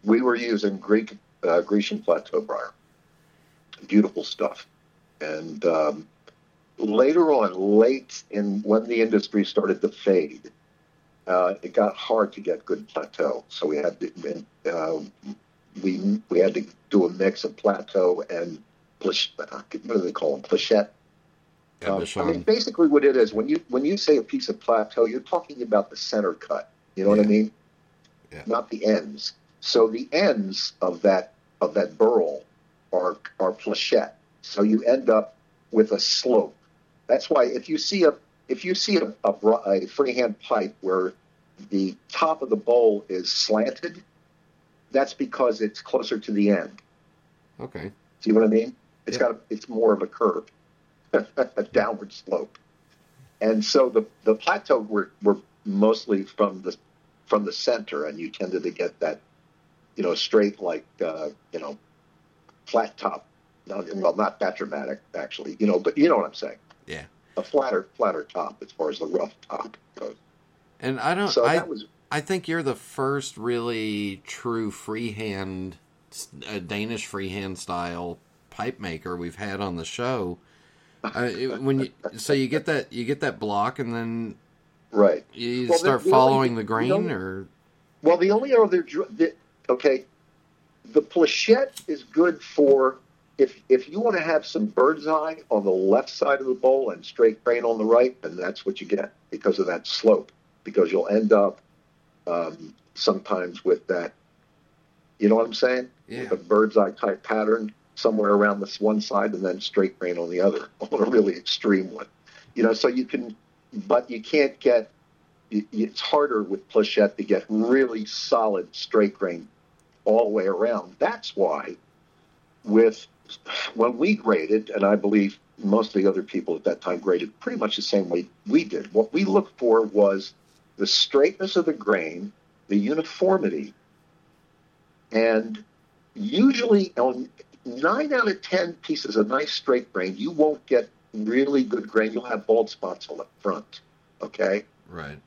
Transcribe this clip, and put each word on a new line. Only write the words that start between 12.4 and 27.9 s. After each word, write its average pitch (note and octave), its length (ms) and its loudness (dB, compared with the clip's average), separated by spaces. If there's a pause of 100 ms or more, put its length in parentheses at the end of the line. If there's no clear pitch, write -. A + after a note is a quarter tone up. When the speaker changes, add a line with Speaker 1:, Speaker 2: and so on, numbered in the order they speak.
Speaker 1:
get E2+ 240 -6
good - 240 -6
plateau. - 580 -6
So - 200 -8
we D2+ 100 -2
had D#2+ 220 -4
to, - 440 -10 (260)
uh, D#3+ 300 -4 (800)
we, G2+ 380 -2 (100)
we F2 100 2
had F#2+ 160 4
to G#2+ 100 -4 (240)
do F#2+ 160 4
a - 40 0
mix F#2+ 340 -2
of A2 120 -8
plateau F#2 760 0
and E2+ 320 -8 (380)
plach-, - 380 -2
what - 320 -14
do - 300 -6
they F2 120 -2
call D2 220 -2
them? C#2 80 -8
Plachette. - 520 0 (880)
Speaker 2:
Yeah, - 80 -4
Speaker 1:
Um, G2 120 -2
I E2+ 40 -4
Speaker 2:
Bichon. G2+ 260 -4
Speaker 1:
mean, D3 100 -4
basically G#3+ 460 2
what C#3 180 6
it C3+ 100 6
is, G#2+ 180 4
when A2 140 -2
you, D#3 220 -2
when C3 160 0
you F#3 100 0
say D3+ 220 2
a A2+ 60 0
piece C3 260 -6
of G#2+ 100 -6
plateau, A2+ 460 2
you're B2 160 -4
talking D3 400 -6
about A2 280 0
the - 60 -18
center G2+ 380 -2
cut. - 360 -8 (260)
You F#2+ 80 -4
know G2+ 80 4
what G#2 80 6
I G#2 40 6
Speaker 2:
Yeah. G#2 60 4
Speaker 1:
mean? G#2+ 220 4 (800)